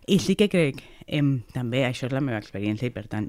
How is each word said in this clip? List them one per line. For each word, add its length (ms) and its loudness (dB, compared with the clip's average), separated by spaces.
I 140 4
sí 160 2
que 120 4
crec, 360 0
em, 320 2
també 320 -2
això 220 -2
és 60 -6
la 100 0
meva 160 -2
experiència 480 -4
i, 80 -4
per 160 -10
tant, 180 -4